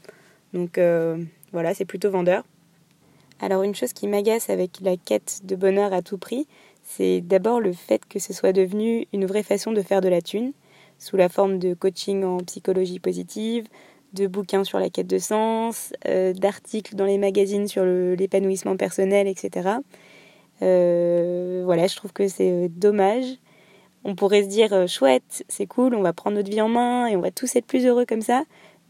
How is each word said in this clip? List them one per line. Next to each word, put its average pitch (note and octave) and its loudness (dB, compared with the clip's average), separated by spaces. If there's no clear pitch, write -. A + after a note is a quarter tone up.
Donc, F3 -4
euh, E3+ 2
voilà, E3+ -2
c'est G3 -6
plutôt F#3+ -2
vendeur. F#3 2
Alors F#3+ 0
une G3+ -2
chose B3 -6
qui - -6
m'agace G#3 0
avec F#3 -4
la F#3 0
quête - -4
de F#3+ -6
bonheur F#3+ 2
à F3+ 0
tout F#3 -8
prix, B3 -6
c'est F#3 -2
d'abord F#3+ 2
le G3+ 0
fait G#3+ -2
que - -10
ce F#3+ -10
soit F#3+ 2
devenu G#3 0
une G3 -2
vraie G3 -2
façon G#3 -2
de G#3+ 0
faire F#3+ 0
de F#3 2
la F3+ 4
thune, A#3 -4
sous - -8
la F3+ 4
forme G3 0
de F3+ -2
coaching G3 -2
en F3+ -2
psychologie F#3 -4
positive, G#3+ -6
de G3 0
bouquins G3 -2
sur F#3+ -4
la F#3 0
quête F#3 -4
de F#3 0
sens, A3 -2
euh, F#3 0
d'articles G3+ -6
dans G3 0
les G3 2
magazines G3+ 0
sur F#3+ 0
le, F3+ 2
l'épanouissement F#3+ 0
personnel, G3 2
et F#3+ -2
cetera. F#3+ -2
Euh, F3 2
voilà, F3 2
je G3 -2
trouve - -14
que G3+ 0
c'est, F#3+ 2
euh, F3 2
dommage. G#3 2
On G3+ -6
pourrait G3+ 4
se G3 -6
dire, G#3 2
euh, « F#3+ 4
Chouette, - 2
c'est - -6
cool, B3 2
on G#3 0
va E3+ 2
prendre G#3 -4
notre G3+ -2
vie G#3+ -2
en G#3+ 2
main A#3+ 0
et G#3+ 0
on F3+ 0
va F#3 -2
tous - -4
être A#3+ 0
plus B3+ 0
heureux B3 4
comme A3+ -2
ça. » C4 0